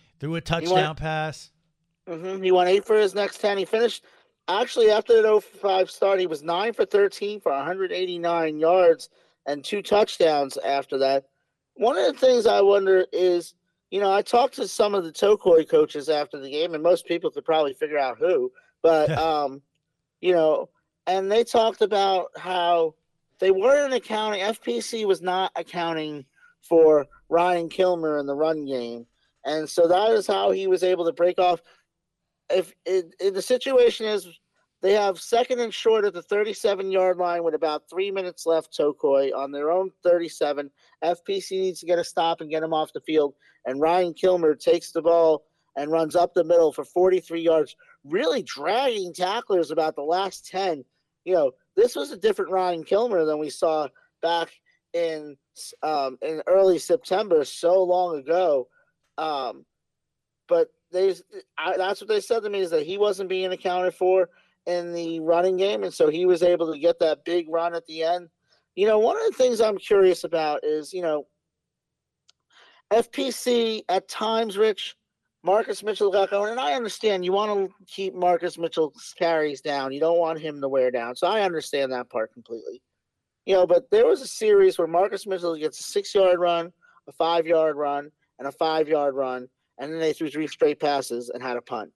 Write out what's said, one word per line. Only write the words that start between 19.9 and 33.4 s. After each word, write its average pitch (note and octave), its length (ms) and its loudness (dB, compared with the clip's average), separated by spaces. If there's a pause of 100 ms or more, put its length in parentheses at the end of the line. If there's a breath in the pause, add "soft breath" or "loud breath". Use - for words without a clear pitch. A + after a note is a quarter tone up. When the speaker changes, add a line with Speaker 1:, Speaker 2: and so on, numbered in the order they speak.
Speaker 2:
you F3+ 140 2
know, D#3 360 2 (380)
and F#3+ 240 -2
they A3+ 120 4
talked A3+ 380 0
about G3 540 0
how F3 600 0 (440)
they F#3 100 2
weren't C4 440 4
accounting, G#3+ 480 -4
F G#3+ 200 -4
P A#3+ 200 -4
C A3 240 -6
was F#3 160 0
not F#3 340 -2
accounting E3 680 -8 (360 soft breath)
for D#3 460 6 (200 soft breath)
Ryan E3+ 420 0
Kilmer E3 500 0
in C#3 80 -6
the C#3 80 -4
run D#3 300 -2
game. A#2+ 420 -8 (360)
And D3+ 240 -6
so E3+ 200 2
that G3+ 240 4
is G#3+ 160 0
how G3 240 0
he F#3+ 160 -2
was F#3 160 0
able F3+ 220 0
to E3 60 -2
break F3 280 0
off. F3+ 220 2 (920 soft breath)
If F3 200 -2 (140)
it, F3 340 -4
it, F#3+ 140 -2
the F#3 80 -4